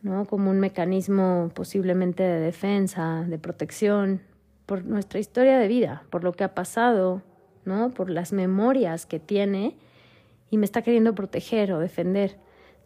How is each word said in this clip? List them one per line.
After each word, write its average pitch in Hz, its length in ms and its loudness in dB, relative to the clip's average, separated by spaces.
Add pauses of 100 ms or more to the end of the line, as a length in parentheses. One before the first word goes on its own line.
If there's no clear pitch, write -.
¿no? 196 220 -4
Como 196 260 0
un 190 100 4
mecanismo 185 920 0
posiblemente 185 680 -2
de 175 180 0
defensa, 170 880 -2
de 160 100 -6
protección, 196 840 -2 (440)
por 185 180 -4
nuestra 208 360 -4
historia 262 380 4
de 214 100 4
vida, 226 420 0
por 175 140 -4
lo 180 80 0
que 196 120 -4
ha 190 100 -4
pasado, 190 680 0 (420)
¿no? 214 260 -2
Por 190 180 -6
las 170 240 -6
memorias 196 760 0
que 160 140 -8
tiene 202 560 -2 (760)
y 214 80 2
me 208 60 4
está 208 180 -2
queriendo 226 320 4
proteger 196 580 -2
o 165 60 0
defender. 185 600 -2 (480)